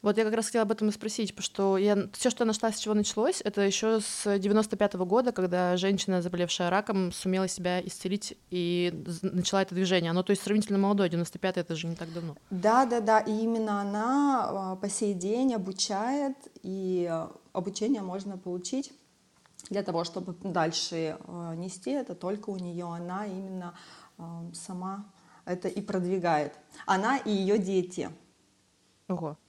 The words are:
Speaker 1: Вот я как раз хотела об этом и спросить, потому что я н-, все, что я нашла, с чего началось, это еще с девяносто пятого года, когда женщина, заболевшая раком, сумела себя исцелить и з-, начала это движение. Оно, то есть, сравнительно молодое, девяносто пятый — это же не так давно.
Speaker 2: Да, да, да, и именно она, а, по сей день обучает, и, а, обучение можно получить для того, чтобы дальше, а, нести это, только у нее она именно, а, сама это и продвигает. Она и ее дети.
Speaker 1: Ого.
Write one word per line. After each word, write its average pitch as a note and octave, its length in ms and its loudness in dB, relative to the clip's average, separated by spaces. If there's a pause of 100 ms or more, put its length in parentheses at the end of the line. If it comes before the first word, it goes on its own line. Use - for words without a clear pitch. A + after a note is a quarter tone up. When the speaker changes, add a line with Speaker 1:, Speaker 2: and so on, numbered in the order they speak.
Speaker 1:
Вот G#3 140 4
я A3 80 4
как G#3+ 80 2
раз A3+ 140 0
хотела A#3 160 2
об G#3+ 100 2
этом G#3+ 160 0
и G#3 40 2
спросить, G#3+ 420 -4
потому - 100 -10
что G3 320 2
я G3+ 160 6
н-, G3+ 220 2
все, - 160 2
что A#3+ 140 0
я - 20 4
нашла, A3 260 2
с G#3+ 60 -6
чего G#3+ 160 0
началось, A3 500 2
это G3+ 160 0
еще A3 400 4
с G#3 380 0
девяносто G#3 380 4
пятого G3 280 2
года, A#3+ 260 4
когда F3+ 460 2
женщина, F#3+ 460 2
заболевшая F3 480 0
раком, F#3+ 420 0
сумела F#3+ 360 0
себя F3+ 380 -2
исцелить - 480 -4 (160)
и F3 440 0 (120)
з-, E3+ 240 -6
начала F3+ 300 2
это F#3+ 140 -2
движение. F3+ 360 2
Оно, F3 120 2
то - 100 0
есть, G3 100 2
сравнительно G#3 360 2
молодое, G3 320 4
девяносто E3+ 280 -2
пятый — F#3 260 0
это E3+ 120 -6
же E3 100 -6
не E3 100 -4
так E3 180 -10
давно. E3 200 -8 (160)
Speaker 2:
Да, G#3+ 360 4
да, A#3+ 140 0
да, G#3+ 200 6
и A3 100 -4 (120)
именно A3 400 0
она, A#3+ 640 2 (260)
а, F#3 40 -6
по G3+ 120 -4
сей G3+ 240 0
день G#3+ 420 2
обучает, A3 840 -2 (260)
и, F#3 480 -2
а, E3 200 -4 (220)
обучение G#3 480 0
можно F#3+ 380 -6
получить F#3 540 -6 (760)
для G3+ 140 -2
того, F3 220 -2
чтобы F3+ 380 -8
дальше, E3 760 -2 (100)
а, E3+ 260 -8
нести F3 360 -8
это, C4 240 -4
только G3+ 340 -6
у G3 80 -6
нее F3 360 -6
она F3+ 340 -8
именно, F#3 480 -10 (420)
а, E3+ 280 -12 (100)
сама F#3+ 500 -8 (400)
это F3+ 240 -4
и G3+ 140 -4
продвигает. F3+ 720 0 (320)
Она G#3 320 2
и G#3+ 120 -4
ее G3 280 2
дети. F3+ 500 0 (1000)
Speaker 1:
Ого. E3 280 -4 (120)